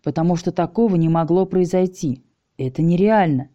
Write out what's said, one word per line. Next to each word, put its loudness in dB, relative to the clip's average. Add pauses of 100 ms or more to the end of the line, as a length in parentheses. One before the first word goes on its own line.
Потому -2
что -4
такого -2
не 2
могло 0
произойти. -2 (340)
Это -6
нереально. 2